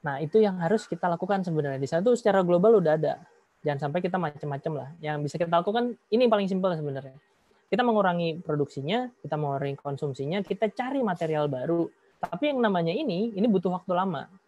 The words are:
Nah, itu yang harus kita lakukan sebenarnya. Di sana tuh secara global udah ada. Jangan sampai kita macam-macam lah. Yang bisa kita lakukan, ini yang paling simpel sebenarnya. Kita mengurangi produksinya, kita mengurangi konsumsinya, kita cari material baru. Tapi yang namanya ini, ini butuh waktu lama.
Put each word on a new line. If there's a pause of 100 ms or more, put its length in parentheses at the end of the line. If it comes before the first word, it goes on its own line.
Nah,
itu
yang
harus
kita
lakukan
sebenarnya.
Di
sana
tuh
secara
global
udah
ada. (400)
Jangan
sampai
kita
macam-macam
lah. (120)
Yang
bisa
kita
lakukan, (160)
ini
yang
paling
simpel
sebenarnya. (560)
Kita
mengurangi
produksinya, (160)
kita
mengurangi
konsumsinya,
kita
cari
material
baru. (320)
Tapi
yang
namanya
ini,
ini
butuh
waktu
lama. (180)